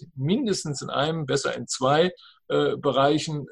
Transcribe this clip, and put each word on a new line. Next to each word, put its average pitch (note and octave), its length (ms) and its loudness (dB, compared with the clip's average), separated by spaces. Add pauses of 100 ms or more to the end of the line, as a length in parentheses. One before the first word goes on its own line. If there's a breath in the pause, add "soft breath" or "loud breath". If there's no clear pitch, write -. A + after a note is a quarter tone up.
(160)
mindestens E3+ 640 -2
in - 80 -10
einem, D#3 380 -2
besser C3+ 280 -2
in B2 140 -10
zwei, D3+ 440 2 (360 loud breath)
äh, D3 280 0
Bereichen C#3+ 760 2